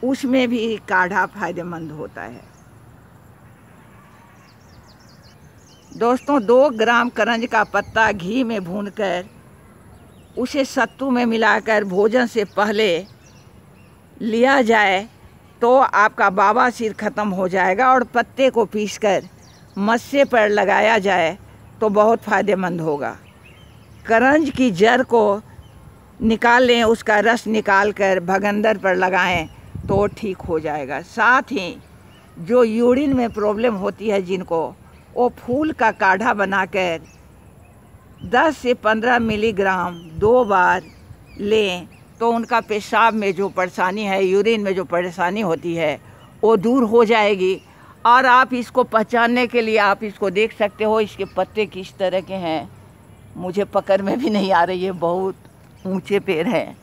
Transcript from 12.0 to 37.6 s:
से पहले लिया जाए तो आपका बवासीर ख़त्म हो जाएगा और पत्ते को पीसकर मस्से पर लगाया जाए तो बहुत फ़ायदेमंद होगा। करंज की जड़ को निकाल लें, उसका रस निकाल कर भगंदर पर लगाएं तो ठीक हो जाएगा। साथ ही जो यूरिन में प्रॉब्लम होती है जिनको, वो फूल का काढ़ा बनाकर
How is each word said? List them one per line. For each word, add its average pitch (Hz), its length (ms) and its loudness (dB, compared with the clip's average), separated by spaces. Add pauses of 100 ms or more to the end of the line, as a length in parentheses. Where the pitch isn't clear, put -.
से 214 180 -2
पहले 202 600 -2 (1080)
लिया 240 460 2
जाए 208 440 2 (560)
तो 240 140 4
आपका 214 560 2
बवासीर 220 640 0
ख़त्म 208 360 -6
हो 185 180 -2
जाएगा 190 440 0
और 254 140 2
पत्ते 247 440 -2
को 233 160 0
पीसकर 196 640 -2 (500)
मस्से 233 480 0
पर 214 240 2
लगाया 208 500 2
जाए 180 360 0 (440)
तो 214 100 0
बहुत 214 320 2
फ़ायदेमंद 185 580 -2
होगा। 143 360 -6 (880)
करंज 269 440 2
की 254 220 2
जड़ 220 320 4
को 214 360 0 (800)
निकाल 233 420 4
लें, 240 220 4
उसका 220 360 2
रस 226 280 0
निकाल 208 440 2
कर 190 300 0
भगंदर 208 560 0
पर 185 180 0
लगाएं 185 500 0 (420)
तो 202 200 0
ठीक 196 300 -8
हो 165 220 -4
जाएगा। 147 420 -8
साथ 233 500 0
ही 180 240 -8 (640)
जो 214 260 2
यूरिन 240 500 2
में 247 160 0
प्रॉब्लम 214 460 -2
होती 196 320 -6
है 202 140 0
जिनको, 175 440 -4 (480)
वो 247 220 0
फूल 294 360 -4
का 226 200 0
काढ़ा 202 420 0
बनाकर 190 680 -2 (1300)